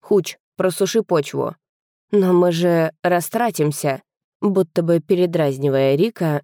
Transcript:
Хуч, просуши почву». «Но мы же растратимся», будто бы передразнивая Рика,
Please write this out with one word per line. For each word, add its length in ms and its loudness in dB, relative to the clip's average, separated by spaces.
Хуч, 380 -2
просуши 460 0
почву». 520 -4
«Но 220 2
мы 180 4
же 420 0
растратимся», 1000 -2
будто 420 0
бы 180 2
передразнивая 960 0
Рика, 480 -2